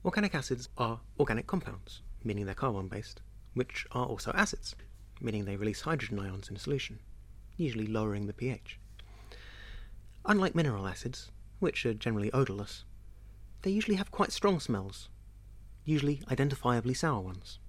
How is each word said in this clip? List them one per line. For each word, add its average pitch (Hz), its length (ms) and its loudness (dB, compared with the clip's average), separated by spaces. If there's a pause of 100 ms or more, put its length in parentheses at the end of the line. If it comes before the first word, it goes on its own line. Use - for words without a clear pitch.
Organic 196 300 4
acids 127 420 0
are 113 220 2 (220)
organic 117 260 4
compounds, - 560 -2 (220)
meaning 101 220 0
they're 95 100 -2
carbon-based, 101 640 0 (340)
which - 380 0
are 123 140 2
also 113 280 -2
acids, - 400 2 (460)
meaning 107 240 0
they 98 100 -2
release 104 280 0
hydrogen 151 360 0
ions 98 320 -4
in 101 60 -6
solution, 127 420 -2 (580)
usually 120 300 0
lowering 107 400 2
the 101 60 -4
P 120 180 -2
H. - 300 -8 (1400)
Unlike 196 320 8
mineral 110 320 4
acids, - 420 -6 (300)
which - 260 2
are 113 80 4
generally 107 380 2
odourless, 107 500 2 (800)
they 190 80 2
usually 208 280 4
have 196 120 -2
quite - 220 2
strong 196 260 6
smells, 98 520 -2 (760)
usually 147 440 4
identifiably 127 680 4
sour 139 240 4
ones. 95 480 -8